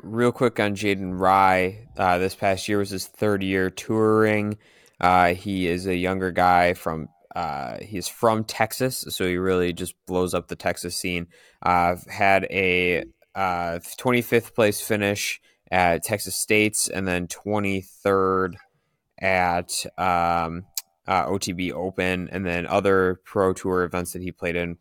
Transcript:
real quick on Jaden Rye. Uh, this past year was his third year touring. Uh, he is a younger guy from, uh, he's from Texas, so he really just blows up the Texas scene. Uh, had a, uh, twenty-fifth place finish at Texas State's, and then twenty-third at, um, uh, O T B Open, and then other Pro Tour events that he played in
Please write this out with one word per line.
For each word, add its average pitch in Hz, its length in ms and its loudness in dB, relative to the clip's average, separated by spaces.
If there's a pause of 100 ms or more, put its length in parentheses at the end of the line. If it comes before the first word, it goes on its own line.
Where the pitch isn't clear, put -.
real 117 300 0
quick 120 280 0
on 104 160 0
Jaden 98 440 -4
Rye. 95 760 4
Uh, 90 220 2
this 92 160 0
past 95 340 -2
year 104 120 0
was 98 100 -4
his 95 160 -8
third 104 380 -2
year 95 260 0
touring. 107 880 2 (420)
Uh, 90 360 6
he 95 320 -2
is 90 180 -2
a 95 100 0
younger 92 360 -2
guy 90 420 4
from, 80 360 -6 (260)
uh, 71 420 -6
he's 90 300 -10
from 110 360 0
Texas, - 680 -4
so - 180 -4
he 90 100 0
really 90 340 0
just 87 220 -8 (140)
blows 90 260 0
up 87 140 -4
the 87 80 -10
Texas 87 420 -6
scene. 87 300 -6 (340)
Uh, 87 360 2 (120)
had 98 360 2
a, 90 580 2 (320)
uh, 87 420 -2 (200)
twenty-fifth 120 580 0
place 107 260 2
finish 104 580 -2 (300)
at 87 320 2
Texas 101 340 -6
State's, 107 540 2
and 95 180 -4
then 90 200 -2
twenty-third 95 1300 -2 (640)
at, 90 640 0 (140)
um, 85 640 0 (440)
uh, 92 200 0
O 95 100 -2
T 98 140 -6
B 90 200 -4
Open, 90 600 -4
and 95 140 -6
then 87 200 -2
other 95 600 2
Pro 95 280 2
Tour 92 300 -2
events 87 300 -4
that 90 100 -10
he 90 80 -8
played 87 240 -6
in 87 260 -4